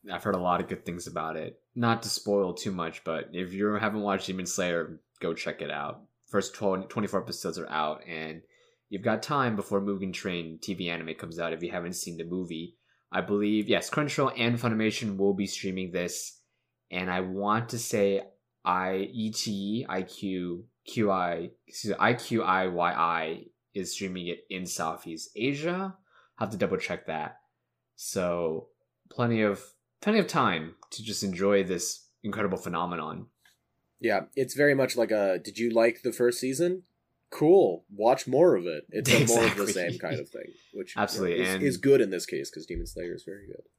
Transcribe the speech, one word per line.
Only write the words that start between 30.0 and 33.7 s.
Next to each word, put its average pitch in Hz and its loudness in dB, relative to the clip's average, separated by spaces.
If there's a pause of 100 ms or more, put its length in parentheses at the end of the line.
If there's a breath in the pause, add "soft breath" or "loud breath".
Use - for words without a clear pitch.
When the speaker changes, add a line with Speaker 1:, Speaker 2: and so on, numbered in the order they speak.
Speaker 1:
plenty 214 4
of 180 2
time 87 2 (160)
to 110 -12
just 107 -4
enjoy 98 4
this 90 -2 (180)
incredible 101 0
phenomenon. 87 -4 (720 soft breath)